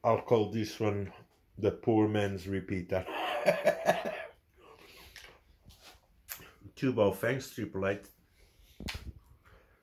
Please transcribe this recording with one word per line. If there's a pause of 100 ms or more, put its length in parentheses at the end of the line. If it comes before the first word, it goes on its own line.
I'll
call
this
one (460)
the
poor
man's
repeater. (400)
<laughs> (3250)
Two
Baofengs,
triple
eight. (1800)